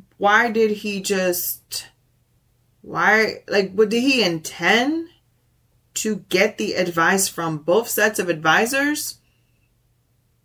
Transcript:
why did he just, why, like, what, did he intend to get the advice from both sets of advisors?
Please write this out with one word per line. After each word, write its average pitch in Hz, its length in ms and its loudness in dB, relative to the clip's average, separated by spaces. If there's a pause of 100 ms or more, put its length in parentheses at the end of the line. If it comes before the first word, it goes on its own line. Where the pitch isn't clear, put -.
(180)
why 214 320 2
did 220 220 2
he 208 280 -6
just, - 880 -4 (920)
why, 202 640 0
like, 190 240 0
what, 202 160 4
did 233 140 0
he 254 200 2
intend 214 880 0 (840)
to 214 220 -4 (120)
get 196 300 0
the 214 160 -4
advice 175 540 0
from 165 280 -4
both 190 320 0
sets 214 300 0
of 180 100 -2
advisors? 226 920 0 (1200)